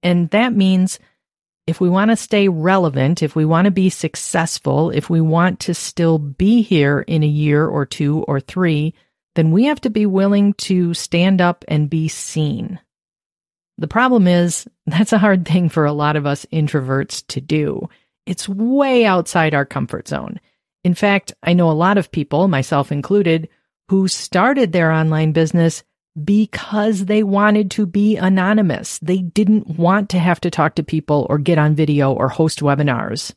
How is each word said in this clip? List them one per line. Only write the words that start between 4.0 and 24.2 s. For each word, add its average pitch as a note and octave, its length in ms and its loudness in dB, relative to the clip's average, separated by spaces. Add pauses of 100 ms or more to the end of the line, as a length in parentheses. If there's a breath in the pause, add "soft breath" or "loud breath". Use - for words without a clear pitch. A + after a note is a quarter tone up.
if - 200 -4
we E3 120 2
want E3+ 400 0
to F3 120 -4
still E3 460 -2
be F#3+ 420 0
here C#3+ 380 2
in D#3 240 -2
a - 20 2
year D3+ 400 0
or D3 200 -2
two D3+ 380 -4
or C#3 180 -4
three, D#3+ 520 -2 (420)
then D#3+ 140 2
we G3 140 4
have D4 160 0
to B3 100 -4
be G#3+ 160 0
willing G3+ 500 2
to F3 380 -2
stand F3+ 460 0
up F3 300 0
and D3+ 200 0
be D#3+ 200 -2
seen. - 720 -6 (960)
The D3+ 100 -6
problem A#3 400 2
is, F3 400 0 (180)
that's F3 280 0
a A3 40 4
hard F#3+ 300 2
thing E3+ 220 2
for D#3 160 0
a D3 80 0
lot D3 240 0
of C#3+ 80 -4
us C#3+ 260 -4
introverts C#3 760 -2
to - 120 -8
do. D3+ 480 -4 (380 soft breath)
It's - 240 -8
way B3 560 0
outside E3+ 480 0
our C#3 120 0
comfort - 440 -8
zone. - 320 -10 (420)
In F3+ 100 2
fact, G3+ 480 0
I E3+ 120 0
know F3 180 4
a - 0 -
lot F3+ 260 2
of F#3 140 -2
people, D#3+ 380 0
myself C#3+ 420 -2
included, E3 560 0 (400)
who F#3+ 220 0
started A3+ 640 0